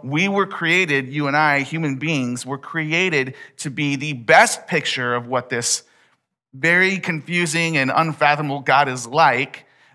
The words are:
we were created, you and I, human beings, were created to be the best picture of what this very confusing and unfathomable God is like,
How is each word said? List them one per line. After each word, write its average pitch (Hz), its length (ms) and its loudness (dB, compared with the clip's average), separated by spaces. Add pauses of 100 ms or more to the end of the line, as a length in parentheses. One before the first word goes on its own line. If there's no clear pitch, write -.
we 151 240 -2
were 196 180 0
created, 165 640 0
you 147 180 -4
and 139 100 0
I, 151 240 4
human 147 360 -2
beings, 131 480 -4
were 135 140 -6
created 156 760 -2 (220)
to 151 140 -8
be 143 260 -2
the 147 160 -6
best 160 540 4
picture 131 480 -2
of 120 120 -4
what 123 220 -2
this - 340 -2 (720)
very 175 460 2
confusing 165 800 -2
and 131 140 2
unfathomable 147 680 0
God 139 280 4
is 127 180 -6
like, 139 600 0 (280)